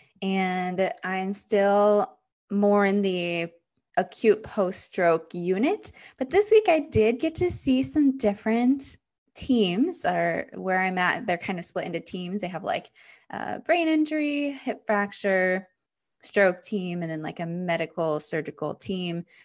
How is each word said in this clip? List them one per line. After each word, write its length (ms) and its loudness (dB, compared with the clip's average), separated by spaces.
and 720 -2
I'm 280 -4
still 840 2
more 340 4
in 160 2
the 520 -2
acute 460 2
post-stroke 880 0
unit. 600 -2
But 100 -6
this 220 2
week 180 6
I 120 4
did 400 2
get 160 -2
to 160 0
see 320 0
some 340 2
different 800 0
teams, 720 0
or 480 0
where 240 -2
I'm 180 0
at, 300 0
they're 100 0
kind 220 -6
of 60 -8
split 220 -6
into 120 -4
teams. 420 -8
They 60 -6
have, 160 -8
like, 260 -4
uh, 260 -8
brain 300 0
injury, 640 -2
hip 340 -8
fracture, 800 0
stroke 400 2
team, 400 -6
and 80 -6
then, 100 -8
like, 200 -10
a 60 -6
medical 760 -4
surgical 560 -6
team. 480 -6